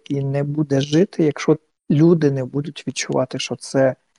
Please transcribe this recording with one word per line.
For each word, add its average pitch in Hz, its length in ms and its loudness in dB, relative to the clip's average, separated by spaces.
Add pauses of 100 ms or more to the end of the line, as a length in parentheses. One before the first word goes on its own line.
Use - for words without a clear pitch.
і 139 140 -4
не 139 200 -2
буде 143 380 -2
жити, 156 420 0
якщо 156 340 0 (320)
люди 156 420 4
не 135 140 -4
будуть 143 420 -8
відчувати, 135 520 -4
що - 160 -6
це, 135 400 0 (240)